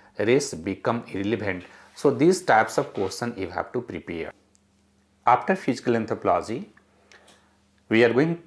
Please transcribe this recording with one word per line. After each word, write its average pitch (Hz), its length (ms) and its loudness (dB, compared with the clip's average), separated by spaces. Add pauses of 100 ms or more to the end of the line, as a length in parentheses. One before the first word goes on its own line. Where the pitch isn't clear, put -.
(180)
race 131 360 2
become 113 540 -4
irrelevant. 98 560 -4 (320)
So 143 160 2
these 160 300 4
types 113 360 2
of 143 160 -2
question 113 440 -4
you 92 120 -6
have 87 240 -6
to 123 80 -4
prepare. 85 520 -10 (920)
After 123 300 2
physical 123 400 -2
anthropology, 104 760 -2 (1160)
we 113 160 6
are 117 80 6
going 160 360 0